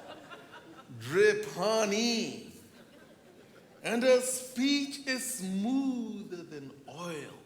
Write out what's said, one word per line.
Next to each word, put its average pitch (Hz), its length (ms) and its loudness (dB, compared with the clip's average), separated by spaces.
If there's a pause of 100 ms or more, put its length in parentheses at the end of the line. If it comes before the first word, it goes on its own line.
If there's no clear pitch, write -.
(1000)
drip 202 540 4
honey, 214 960 0 (1300)
and 226 200 0
her 254 180 8
speech 277 880 0
is 262 320 -2
smoother 202 1040 -2
than 143 280 -12 (180)
oil. 143 460 -8 (120)